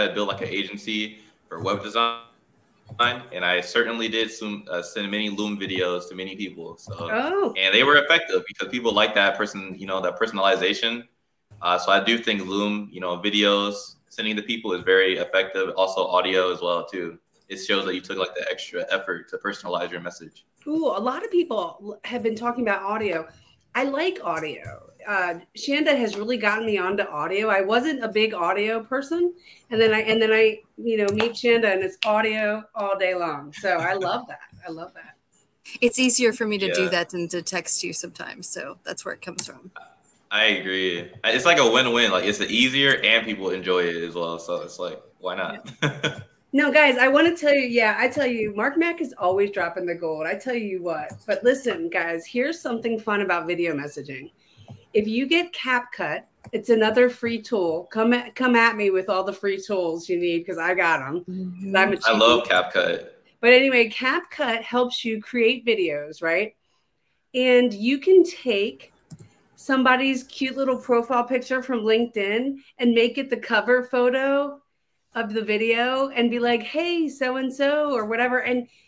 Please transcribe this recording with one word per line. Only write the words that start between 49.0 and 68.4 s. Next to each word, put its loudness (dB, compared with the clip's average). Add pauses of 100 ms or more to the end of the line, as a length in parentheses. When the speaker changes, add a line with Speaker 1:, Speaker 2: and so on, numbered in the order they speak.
Speaker 2:
always 2
dropping -4
the -4
gold. -4
I -4
tell -6
you -4
what. -6 (120)
But -2
listen, 2
guys, -2
here's -2
something -4
fun -2
about 0
video -2
messaging. -10 (640)
If 2
you 0
get 0
CapCut, -4 (280)
it's -4
another 6
free -4
tool. -2
Come 2
at, -2
come 4
at 6
me 0
with 0
all 0
the -4
free -4
tools -4
you 0
need, 0
'cause -8
I 0
got 2
'em. -6
'Cause -8
I'm 4
a 0
Speaker 3:
Mm-hmm. -6
Speaker 1:
I 4
love 6
Speaker 2:
cheapie. 2
Speaker 1:
CapCut. 0 (300)
Speaker 2:
But 8
anyway, 6
CapCut -4
helps -2
you -4
create 0
videos, -2
right? 0 (800)
And 6
you 0
can 8
take -4 (640)